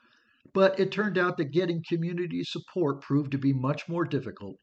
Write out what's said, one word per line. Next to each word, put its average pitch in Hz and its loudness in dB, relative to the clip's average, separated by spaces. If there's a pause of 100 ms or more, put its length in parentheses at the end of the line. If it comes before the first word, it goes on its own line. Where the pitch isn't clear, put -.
(540)
But 190 6
it 190 2
turned 196 0
out 180 2
that 135 -2
getting 170 2
community 170 -2
support 160 -4
proved 139 0
to 143 -2
be 139 2
much 135 -2
more 170 -2
difficult 107 -6